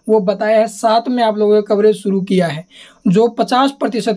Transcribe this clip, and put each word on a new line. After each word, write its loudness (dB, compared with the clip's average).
वो 4
बताया 0
है। 2
साथ 0
में -2
आप 0
लोगों 2
ने 2
कवरेज 2
शुरू -4
किया 0
है, -10
जो 4
पचास -2
प्रतिशत -4